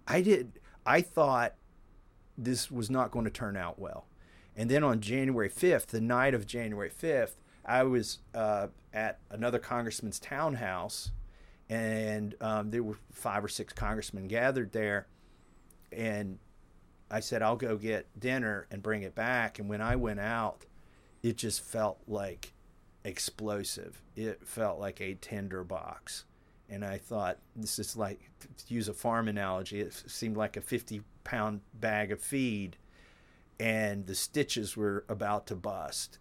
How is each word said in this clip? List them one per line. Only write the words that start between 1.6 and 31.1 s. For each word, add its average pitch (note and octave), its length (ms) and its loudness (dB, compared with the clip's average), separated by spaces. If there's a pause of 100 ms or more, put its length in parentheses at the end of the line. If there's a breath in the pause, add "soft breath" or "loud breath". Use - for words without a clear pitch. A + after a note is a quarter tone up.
this B2 320 0
was A#2+ 200 -2
not B2+ 200 2
gonna A2+ 200 0
turn G2+ 260 -4
out F2 220 -4
well. - 280 -8 (500 soft breath)
And A2+ 140 0
then C#3+ 120 8
on B2 180 6
January A#2+ 480 2
fifth, E3 400 4
the A2+ 120 -2
night B2 320 4
of G#2+ 140 0
January G#2+ 420 -4
fifth, C#3 520 0 (240 soft breath)
I B2+ 180 6
was, B2+ 360 4 (160)
uh, G#2+ 340 2 (260)
at G#2+ 240 -2 (120)
another A#2 280 0
congressman's A#2 600 -2
townhouse, A#2 920 -2 (580 soft breath)
and, A2 720 0
um, G#2+ 300 0
there A#2+ 120 0
were G#2+ 140 -2 (160)
five G#2 320 0
or G#2 40 -2
six - 240 -6
congressmen G#2 560 -4
gathered A#2 440 2
there, G#2 360 2 (840 soft breath)
and G#2 460 -2 (720)
I A2 100 0
said, A2 220 0
"I'll A2 140 4
go A2+ 200 0
get G#2+ 420 -2
dinner A2+ 520 0
and G2+ 120 -8
bring A2 200 0
it F#2 120 -8
back." A#2 440 0
And G2+ 100 -6
when G#2 140 -2
I A#2+ 140 2
went G#2+ 240 0
out, A2 440 -2 (580 soft breath)
it A2+ 140 2
just - 240 -2
felt G#2+ 460 0
like G2+ 460 -4 (520)
explosive. G2 1000 -4 (140)
It A2 300 -6
felt G2+ 340 -2
like G2 200 -6
a G2 140 -4
tinderbox. F#2 1120 -6 (440 soft breath)
And G2+ 160 -6
I G2 140 -4
thought, G2+ 400 -2 (160)
this G#2+ 240 -4
is G#2 180 -4
like, G2+ 340 -4 (100)
to - 340 -12
use A2 140 0
a G#2 60 -4
farm A#2 340 2
analogy, G2+ 520 -2
it F2+ 120 -2 (160)
seemed A2 280 -4
like G#2+ 200 0
a G#2 40 -6
fifty A2 420 -4 (200)